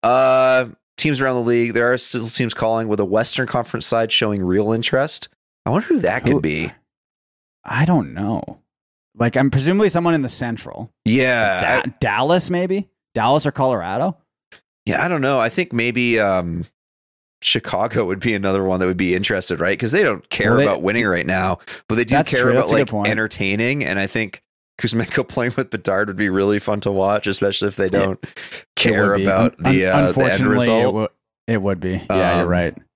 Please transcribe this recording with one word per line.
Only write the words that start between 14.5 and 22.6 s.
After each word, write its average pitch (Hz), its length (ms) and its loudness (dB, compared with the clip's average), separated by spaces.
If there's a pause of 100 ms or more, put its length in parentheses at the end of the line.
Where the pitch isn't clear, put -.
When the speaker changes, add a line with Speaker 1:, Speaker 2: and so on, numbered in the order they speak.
Speaker 1:
Yeah, - 180 0
I 165 60 0
don't 170 100 -2
know. 135 200 0
I 113 100 2
think 180 240 -4
maybe, 117 460 0
um, 90 460 0 (760)
Chicago 110 640 -2
would 95 140 -4
be 117 140 0
another 98 300 0
one 92 180 0
that 92 40 2
would 90 120 0
be 90 180 2
interested, 92 440 -2
right? 90 200 0
'Cause 113 140 -2
they 202 100 2
don't 113 260 -2
care 104 220 0
Speaker 2:
Well, 120 80 4
they 143 60 4
Speaker 1:
about 95 160 0
winning 107 240 0
right 87 200 0
now, 92 340 -2 (280)
but 104 80 -2
they 120 80 2
do 120 120 0
Speaker 2:
That's 143 160 2
Speaker 1:
care 131 100 2
Speaker 2:
true. 123 100 4
Speaker 1:
about, 123 100 4